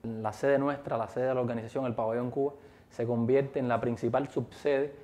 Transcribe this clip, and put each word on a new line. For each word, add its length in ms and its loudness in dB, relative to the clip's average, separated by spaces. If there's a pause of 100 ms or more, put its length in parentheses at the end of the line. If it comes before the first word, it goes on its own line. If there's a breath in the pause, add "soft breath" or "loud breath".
La 300 -4
sede 260 4
nuestra, 380 -2
la 100 -2
sede 200 -2
de 60 2
la 80 2
organización, 440 -2
el 100 -2
Pabellón 340 0
Cuba, 240 0 (360 loud breath)
se 160 -4
convierte 540 2
en 80 0
la 120 2
principal 480 0
subsede 680 0 (100)